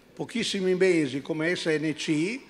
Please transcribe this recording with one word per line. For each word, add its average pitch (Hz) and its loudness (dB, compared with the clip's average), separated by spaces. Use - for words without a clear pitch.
pochissimi 185 -2
mesi 160 2
come 160 -2
S - -4
N 156 0
C, 165 -2